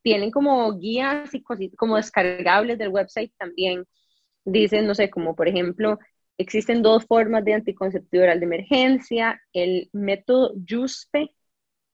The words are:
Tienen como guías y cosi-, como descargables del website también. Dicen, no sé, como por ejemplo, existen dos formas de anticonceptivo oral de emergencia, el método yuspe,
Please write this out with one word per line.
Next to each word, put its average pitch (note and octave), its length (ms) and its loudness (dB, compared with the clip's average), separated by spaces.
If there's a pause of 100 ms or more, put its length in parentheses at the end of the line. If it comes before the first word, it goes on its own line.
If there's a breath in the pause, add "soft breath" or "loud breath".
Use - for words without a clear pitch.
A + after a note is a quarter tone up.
Tienen G#3+ 280 0
como B3+ 460 2
guías C4+ 560 -4
y C4+ 100 -10
cosi-, F#3+ 320 -8
como A3+ 200 0
descargables G3 840 0
del G#3 120 -6
website G3 480 -4
también. F3+ 480 -4 (600)
Dicen, G#3+ 420 2
no G3+ 80 0
sé, G3+ 140 2
como E3 260 -6
por E3 120 0
ejemplo, F#3 520 -2 (380 soft breath)
existen A3 440 -2
dos A3 240 6
formas A3+ 380 2
de G#3+ 120 0
anticonceptivo F#3+ 680 -2
oral F3 160 4
de F3 60 -4
emergencia, A#3 960 0 (120)
el F3+ 380 -2
método G3+ 640 0
yuspe, B3+ 760 -6 (640)